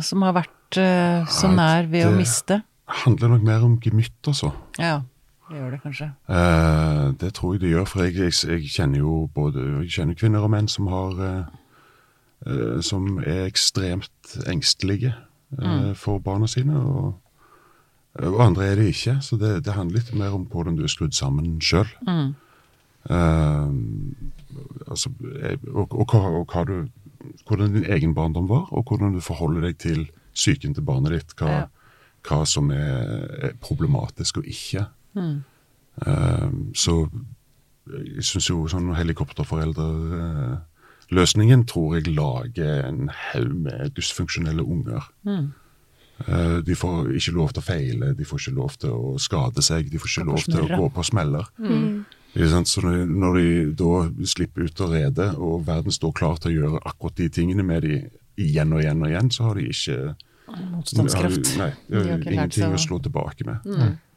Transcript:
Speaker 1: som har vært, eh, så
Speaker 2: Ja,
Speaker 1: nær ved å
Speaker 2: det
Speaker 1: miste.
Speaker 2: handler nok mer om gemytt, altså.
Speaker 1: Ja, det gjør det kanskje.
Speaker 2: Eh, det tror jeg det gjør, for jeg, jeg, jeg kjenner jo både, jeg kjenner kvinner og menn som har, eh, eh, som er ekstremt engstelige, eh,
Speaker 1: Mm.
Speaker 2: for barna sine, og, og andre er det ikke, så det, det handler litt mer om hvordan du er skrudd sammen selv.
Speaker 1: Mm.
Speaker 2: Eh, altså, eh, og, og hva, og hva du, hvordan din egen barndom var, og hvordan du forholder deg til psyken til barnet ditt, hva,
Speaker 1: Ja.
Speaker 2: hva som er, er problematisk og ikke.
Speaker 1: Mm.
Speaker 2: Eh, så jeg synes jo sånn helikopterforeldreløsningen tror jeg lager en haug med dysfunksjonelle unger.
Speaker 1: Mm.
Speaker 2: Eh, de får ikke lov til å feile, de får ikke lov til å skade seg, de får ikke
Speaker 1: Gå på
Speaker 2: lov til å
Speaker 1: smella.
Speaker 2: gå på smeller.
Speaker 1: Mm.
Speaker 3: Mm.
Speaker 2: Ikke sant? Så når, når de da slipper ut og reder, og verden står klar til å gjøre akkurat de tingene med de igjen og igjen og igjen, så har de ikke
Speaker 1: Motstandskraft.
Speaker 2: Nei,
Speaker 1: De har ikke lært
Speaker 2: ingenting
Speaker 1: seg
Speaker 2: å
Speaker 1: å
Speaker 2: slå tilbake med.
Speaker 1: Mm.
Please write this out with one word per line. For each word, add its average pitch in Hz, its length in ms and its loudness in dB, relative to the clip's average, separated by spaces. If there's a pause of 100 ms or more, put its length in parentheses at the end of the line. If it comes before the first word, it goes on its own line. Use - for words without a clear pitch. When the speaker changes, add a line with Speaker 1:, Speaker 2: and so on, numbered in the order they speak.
Speaker 1:
som 190 160 0
har 185 120 4
vært, - 440 -2
eh, 175 480 4
så 156 240 2
Speaker 2:
Ja, 185 60 6
Speaker 1:
nær 165 340 6
ved 170 160 4
å 170 60 6
Speaker 2:
det 180 80 6
Speaker 1:
miste. 185 440 0 (240)
Speaker 2:
handler 117 420 4
nok 117 140 6
mer 110 200 4
om 120 160 6
gemytt, 107 480 0
altså. 147 260 0 (240)
Speaker 1:
Ja, 160 240 0 (480)
det 160 80 -14
gjør 131 140 -6
det 139 100 -8
kanskje. 147 320 -8 (160)
Speaker 2:
Eh, 80 880 4
det - 160 -4
tror 87 200 -2
jeg 98 80 0
det 90 100 2
gjør, 90 160 2
for 95 160 0
jeg, 87 120 2
jeg, 90 160 2
jeg 78 380 0
kjenner 69 300 2
jo 78 340 0
både, 71 480 0
jeg 87 80 -4
kjenner 82 260 -2
kvinner 107 280 2
og 107 80 2
menn 107 180 2
som 98 180 -2
har, 92 240 -2
eh, 92 320 -4 (1000)
eh, 62 360 -2
som 95 380 -2
er 92 300 -2
ekstremt 92 600 -2 (360)
engstelige, 101 680 0 (440)
eh, 131 80 -4
Speaker 1:
Mm. 143 300 0
Speaker 2:
for 104 240 -2
barna 98 280 0
sine, 131 280 0
og, 95 400 -2 (1040)
og 95 200 2
andre 98 240 6
er 98 120 2
det 107 180 4
ikke, 135 300 -2
så - 160 -4
det, 101 240 0
det 104 100 -4
handler 92 260 -2
litt 117 140 -4
mer 98 200 -2
om 92 120 -4
hvordan 85 320 -4
du 76 60 -2
er 76 40 -2
skrudd 76 260 -2
sammen 76 480 -2
selv. 95 260 2 (180)
Speaker 1:
Mm. 147 300 0 (760)
Speaker 2:
Eh, 80 580 2 (1200)
altså, - 220 -6 (320)
eh, - 160 -4 (160)
og, - 220 -2
og 107 120 0
hva, 110 120 4 (220)
og 85 60 -6
hva 87 200 -2
du, 90 200 -4 (600)
hvordan 104 260 2
din 104 120 2
egen 80 280 2
barndom 80 340 0
var, 123 240 2
og - 140 0
hvordan 101 280 0
du 90 80 -4
forholder 82 400 -2
deg 85 160 -2
til 78 320 -2 (240)
psyken - 400 0
til 76 100 -4
barnet 71 280 2
ditt, 82 240 -4
hva, 80 140 -2
Speaker 1:
Ja. 73 160 0 (580)
Speaker 2:
hva 76 240 0
som 71 240 2
er, 62 560 -2 (140)
er - 180 -4
problematisk - 800 -2
og - 80 -4
ikke. - 420 -6 (280)
Speaker 1:
Mm. 156 280 -4 (540)
Speaker 2:
Eh, - 520 0 (240)
så 82 360 0 (800)
jeg - 360 -10
synes - 260 -2
jo 85 180 0
sånn 87 280 -2
helikopterforeldreløsningen 82 2750 2
tror 82 300 0
jeg 80 200 0
lager 69 720 0
en 67 240 -4
haug 64 460 -4
med 71 380 -4
dysfunksjonelle 82 720 -4
unger. 85 380 -4 (240)
Speaker 1:
Mm. 165 280 -2 (640)
Speaker 2:
Eh, 85 420 0
de 87 140 -2
får 82 400 -2
ikke - 180 -2
lov 82 180 0
til - 100 -6
å - 40 -8
feile, 71 500 -2
de 73 80 -4
får 101 160 -6
ikke - 160 -8
lov 65 220 -2
til 78 140 -4
å 64 280 -4
skade 69 420 -2
seg, 80 280 0
de 78 80 -4
får - 100 -10
ikke - 140 -4
Speaker 1:
Gå 82 40 -4
på 73 60 0
Speaker 2:
lov 73 120 2
til 82 100 -2
å - 20 4 (120)
Speaker 1:
smella. 185 100 0
Speaker 2:
gå 92 160 2
på 87 100 -2
smeller. 80 420 0 (140)
Speaker 1:
Mm. 220 80 -6
Speaker 3:
Mm. 208 380 0 (240)
Speaker 2:
Ikke 82 200 2
sant? 85 180 4
Så - 140 0
når, 87 260 2
når 92 280 2
de 85 380 4
da 85 360 2 (160)
slipper - 380 -2
ut 80 180 -4
og 90 120 0
reder, 80 420 2
og 82 300 -2
verden 80 260 0
står 80 220 -2
klar 80 240 0
til 82 140 -2
å 82 40 2
gjøre 76 300 0
akkurat - 300 -8
de 85 140 0
tingene 90 340 0
med 85 200 0
de 76 240 -2 (300)
igjen 78 340 2
og 80 80 2
igjen 78 240 0
og 78 60 0
igjen, 98 220 2
så 117 120 -2
har 110 120 2
de 98 120 -2
ikke 69 480 -4 (320)
Speaker 1:
Motstandskraft. 175 1120 0
Speaker 2:
Nei, 85 140 -2 (180)
Speaker 1:
De 104 60 -2
har 107 80 2
ikke 92 40 0
lært 82 200 -2
Speaker 2:
ingenting 92 360 0
Speaker 1:
seg 98 80 2
Speaker 2:
å 80 40 0
Speaker 1:
å 80 40 0
Speaker 2:
slå 87 220 -4
tilbake - 440 -6
med. 117 200 -6
Speaker 1:
Mm. 139 320 0 (200)